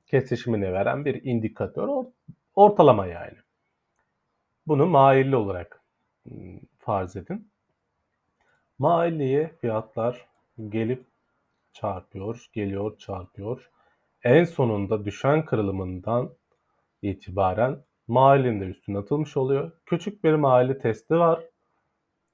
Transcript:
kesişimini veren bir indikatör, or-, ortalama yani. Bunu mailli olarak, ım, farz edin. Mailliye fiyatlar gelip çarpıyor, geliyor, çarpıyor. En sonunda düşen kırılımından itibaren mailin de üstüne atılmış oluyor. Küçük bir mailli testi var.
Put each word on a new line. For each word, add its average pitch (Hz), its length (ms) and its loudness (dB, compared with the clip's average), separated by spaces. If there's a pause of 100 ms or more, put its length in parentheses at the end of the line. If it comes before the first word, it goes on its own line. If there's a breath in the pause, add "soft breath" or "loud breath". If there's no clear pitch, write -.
kesişimini 117 680 -2
veren 123 320 -2
bir 127 180 -6
indikatör, 110 640 -4
or-, 262 240 -6 (440)
ortalama 156 520 6
yani. - 300 -14 (1300)
Bunu 147 180 4
mailli 135 500 6
olarak, 95 460 -4 (500)
ım, 92 300 -18 (180)
farz 95 360 -4
edin. 180 360 -12 (1300)
Mailliye 160 720 0 (100)
fiyatlar 113 680 -4 (420)
gelip 113 360 -4 (680)
çarpıyor, - 800 -10
geliyor, 104 440 -6
çarpıyor. 98 760 -12 (520)
En 143 200 6
sonunda 107 640 -2
düşen 147 400 -2
kırılımından 98 880 -4 (680)
itibaren 98 840 -4 (240)
mailin 127 540 4
de 95 40 -6
üstüne 101 320 -8
atılmış 147 400 -4
oluyor. 139 340 -2 (140)
Küçük - 380 -8
bir 156 100 4
mailli 131 460 2
testi 123 400 -2
var. 165 240 2 (920)